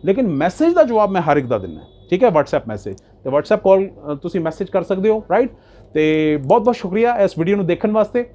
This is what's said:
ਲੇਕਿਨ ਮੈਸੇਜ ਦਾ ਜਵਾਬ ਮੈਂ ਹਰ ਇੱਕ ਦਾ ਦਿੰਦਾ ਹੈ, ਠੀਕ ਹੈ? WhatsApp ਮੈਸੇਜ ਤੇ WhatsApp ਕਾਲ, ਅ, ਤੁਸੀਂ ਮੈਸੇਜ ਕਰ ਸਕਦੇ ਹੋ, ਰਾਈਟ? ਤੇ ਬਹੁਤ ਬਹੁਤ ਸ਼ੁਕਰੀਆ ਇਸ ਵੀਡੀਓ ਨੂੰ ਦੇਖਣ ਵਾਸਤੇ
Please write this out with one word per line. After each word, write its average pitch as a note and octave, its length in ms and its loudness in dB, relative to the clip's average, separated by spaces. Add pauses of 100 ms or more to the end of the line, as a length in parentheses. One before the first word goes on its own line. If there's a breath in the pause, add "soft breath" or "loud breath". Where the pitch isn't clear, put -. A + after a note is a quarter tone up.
ਲੇਕਿਨ G#3 220 0
ਮੈਸੇਜ F3+ 460 0
ਦਾ F4 100 4
ਜਵਾਬ G#3+ 260 2
ਮੈਂ F#3+ 120 -2
ਹਰ D3 160 2
ਇੱਕ C3+ 80 -2
ਦਾ A#2 120 -2
ਦਿੰਦਾ E2+ 240 -10
ਹੈ, - 40 -20 (240)
ਠੀਕ F#3 140 0
ਹੈ? A#3+ 60 6
WhatsApp D3+ 380 0
ਮੈਸੇਜ G#2 300 -10 (260 soft breath)
ਤੇ C3 60 -6
WhatsApp D3+ 320 0
ਕਾਲ, F#3+ 260 4
ਅ, D3 280 -10
ਤੁਸੀਂ E3+ 260 -6
ਮੈਸੇਜ E3 280 -6
ਕਰ F3+ 140 -2
ਸਕਦੇ F#3+ 260 -2
ਹੋ, G#3+ 220 0
ਰਾਈਟ? A#3 180 2 (440 soft breath)
ਤੇ D#3 440 2
ਬਹੁਤ D3+ 240 2
ਬਹੁਤ A#3+ 140 0
ਸ਼ੁਕਰੀਆ A3+ 400 -2
ਇਸ G3 220 0
ਵੀਡੀਓ E3+ 180 0
ਨੂੰ G3 100 -2
ਦੇਖਣ F3 260 -2
ਵਾਸਤੇ A3 440 -2